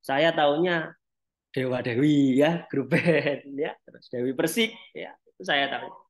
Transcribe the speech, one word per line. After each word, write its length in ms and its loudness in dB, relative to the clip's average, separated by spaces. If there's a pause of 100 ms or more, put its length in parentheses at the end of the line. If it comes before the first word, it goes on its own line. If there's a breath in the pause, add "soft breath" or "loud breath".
Saya 320 2
taunya 560 0 (560)
Dewa 320 -4
Dewi 560 2
ya, 320 2
grup 240 -2
band 540 0 (100)
ya, 220 -4
terus 340 -20
Dewi 240 -4
Persik 320 0 (240)
ya, 220 -14
itu 320 -20
saya 240 0
tahu. 160 -8 (220)